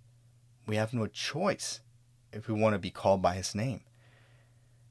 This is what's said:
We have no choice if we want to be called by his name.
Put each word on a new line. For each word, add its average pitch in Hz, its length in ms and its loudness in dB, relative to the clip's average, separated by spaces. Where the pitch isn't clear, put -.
We 107 60 0
have 110 180 0
no 110 140 0
choice - 720 -4
if 107 140 -10
we 113 80 -2
want 107 200 4
to 101 40 0
be 90 140 -6
called 98 280 4
by 92 140 4
his 95 220 -6
name. 113 240 -2